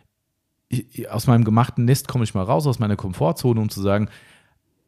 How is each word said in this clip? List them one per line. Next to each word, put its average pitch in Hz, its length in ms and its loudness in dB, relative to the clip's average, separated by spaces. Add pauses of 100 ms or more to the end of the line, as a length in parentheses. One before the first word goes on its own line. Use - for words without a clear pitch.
(720)
ich, - 380 -6
aus 107 160 -6
meinem 120 180 6
gemachten 117 400 0
Nest - 220 2
komme 123 160 -2
ich 104 100 -4
mal 95 120 -2
raus, 147 220 0
aus 123 120 0
meiner 104 180 0
Komfortzone, 117 640 -2
um 110 100 0
zu 101 120 -10
sagen, 101 260 0 (800)